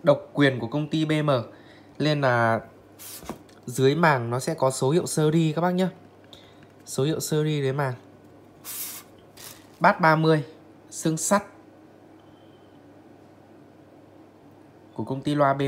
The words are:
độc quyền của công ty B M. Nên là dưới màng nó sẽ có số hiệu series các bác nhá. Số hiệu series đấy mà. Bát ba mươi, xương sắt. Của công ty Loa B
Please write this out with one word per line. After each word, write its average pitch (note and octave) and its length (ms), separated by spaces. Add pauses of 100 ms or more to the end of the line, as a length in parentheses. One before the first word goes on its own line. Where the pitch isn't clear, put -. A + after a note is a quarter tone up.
độc C#3+ 160 (140)
quyền C3 260
của A2 80
công D3 220
ty D#3 160
B D3+ 60 (120)
M. D3+ 60 (680)
Nên D3 220
là A#2 400 (1040)
dưới C3 300
màng C#3+ 340
nó B2+ 100
sẽ D#3+ 140
có C3 180
số C3+ 200
hiệu F3 140
series D#3 500
các E3 60
bác F3+ 100
nhá. F3+ 180 (960)
Số - 160
hiệu D#3 160
series D3+ 440
đấy C3 100
mà. C#3 200 (1900)
Bát F#3 220
ba D#3+ 140
mươi, D#3+ 280 (460)
xương D#3+ 280
sắt. G3 260 (3500)
Của A#2 100
công C3+ 180
ty D3 140
Loa C#3 180
B C#3+ 140